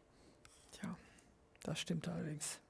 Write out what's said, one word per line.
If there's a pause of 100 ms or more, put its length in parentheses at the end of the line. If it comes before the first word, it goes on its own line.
(720)
Tja, (720)
das
stimmt
allerdings. (100)